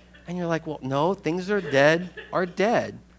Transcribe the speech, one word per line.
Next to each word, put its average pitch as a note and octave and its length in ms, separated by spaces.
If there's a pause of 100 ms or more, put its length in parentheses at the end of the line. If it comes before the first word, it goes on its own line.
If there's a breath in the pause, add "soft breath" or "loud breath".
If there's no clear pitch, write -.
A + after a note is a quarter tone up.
(280)
And F3+ 120
you're E3+ 80
like, E3 180
"Well, D#3 160
no, C#3 320
things F#3 380
are G3+ 100
dead D#3 480 (240)
are F3+ 140
dead, E3 500 (220)